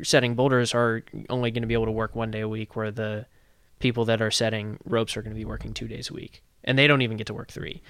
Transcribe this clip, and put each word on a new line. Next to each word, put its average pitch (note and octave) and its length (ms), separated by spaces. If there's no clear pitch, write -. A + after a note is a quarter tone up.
setting B2 320
boulders B2+ 400
are A#2 280
only B2 220
gonna A#2 160
be A#2 80
able A2+ 100
to A2 60
work A2 240
one A2+ 160
day A2 100
a G#2+ 60
week, A2 280
where A2 160
the G#2+ 340
people A#2 260
that A2+ 160
are A2 100
setting A2 540
ropes A2+ 320
are A2 60
gonna A2 120
be A2 100
working A2 280
two A#2 140
days A2+ 240
a - 20
week. - 300
And C3+ 140
they C#3+ 80
don't C#3+ 140
even A2+ 160
get A2 100
to G#2 60
work - 180
three. - 380